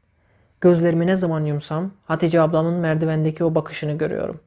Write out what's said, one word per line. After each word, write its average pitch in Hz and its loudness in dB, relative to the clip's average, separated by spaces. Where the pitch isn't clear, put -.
Gözlerimi 170 4
ne 190 2
zaman 160 -2
yumsam 151 -4
Hatice 160 2
ablamın 160 2
merdivendeki 156 0
o 160 0
bakışını 156 -4
görüyorum. - -4